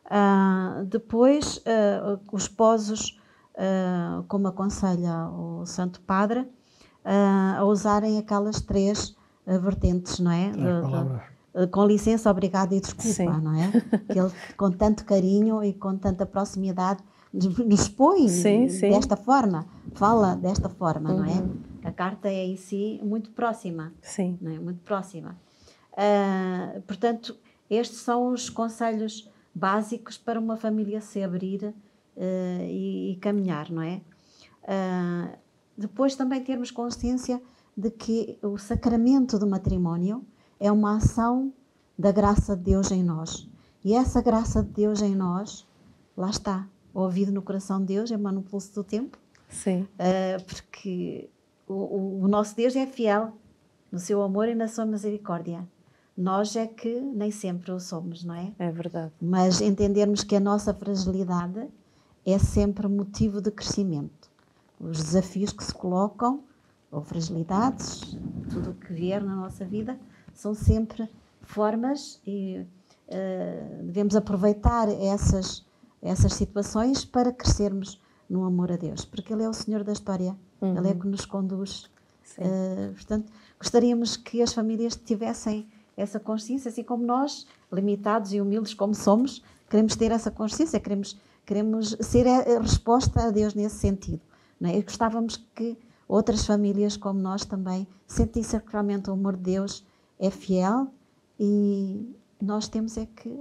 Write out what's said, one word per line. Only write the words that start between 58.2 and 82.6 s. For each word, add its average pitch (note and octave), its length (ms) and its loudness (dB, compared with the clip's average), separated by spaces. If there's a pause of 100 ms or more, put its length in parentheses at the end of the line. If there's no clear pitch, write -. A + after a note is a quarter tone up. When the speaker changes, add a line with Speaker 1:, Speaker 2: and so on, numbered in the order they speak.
Speaker 1:
não E3+ 120 -8
é? F3+ 240 -10
Speaker 3:
É F3 120 -2
verdade. E3+ 400 -6 (100)
Speaker 1:
Mas F#3 420 4
entendermos G3+ 600 4
que - 140 2
a G3+ 40 6
nossa G3+ 340 2
fragilidade F#3+ 920 -2 (600)
é F#3+ 120 4
sempre G3+ 480 2
motivo G3+ 540 0
de G3+ 100 0
crescimento. E3+ 800 -4 (480)
Os D#3+ 240 -8
desafios F#3 500 0
que - 120 -12
se - 80 -10
colocam, G#3 680 0 (500)
ou D3+ 120 -8
fragilidades, E3+ 1160 -4 (320)
tudo - 200 -6
o - 40 -10
que - 180 -14
vier F3+ 320 -2
na F#3+ 100 -4
nossa F#3+ 300 -10
vida, G#3+ 340 -6 (360)
são G#3 200 -6
sempre A3 540 0 (320)
formas A3+ 840 -2
e, F#3+ 380 -6 (440)
eh, F3+ 760 -8
devemos F#3+ 300 0
aproveitar G#3 760 2
essas, G3 720 0 (380)
essas F#3 320 2
situações A3 720 -2
para B3 260 2
crescermos G3 680 0 (280)
no F#3 160 -2
amor F3+ 260 0
a F3 60 -2
Deus, F3 280 -6
porque - 280 -10
Ele A3 120 -2
é A3 40 -2
o A3+ 60 -4
Senhor G#3+ 300 -4
da G#3 80 -4
história, F#3+ 440 -4 (240)
Speaker 3:
Uhum. F#3 180 0
Speaker 1:
Ele F3+ 120 0
é F#3 40 2
que F3+ 140 -4
nos G3 180 -6
conduz. G3 640 -6 (320)
Speaker 3:
Sim. - 220 -16
Speaker 1:
Eh, F#3+ 500 -2